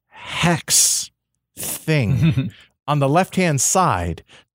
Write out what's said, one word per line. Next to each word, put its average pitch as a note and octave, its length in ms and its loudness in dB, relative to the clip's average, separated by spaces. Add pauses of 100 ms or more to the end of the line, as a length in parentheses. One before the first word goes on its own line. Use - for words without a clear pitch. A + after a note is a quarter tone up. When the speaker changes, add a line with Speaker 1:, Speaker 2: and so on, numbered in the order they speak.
Speaker 1:
hex - 1040 -2 (440)
thing C3+ 960 0 (180)
Speaker 2:
<laughs> - 180 -16
Speaker 1:
on D3 100 0
the C#3 120 2
left-hand E3+ 520 0
side F#2+ 640 0 (320)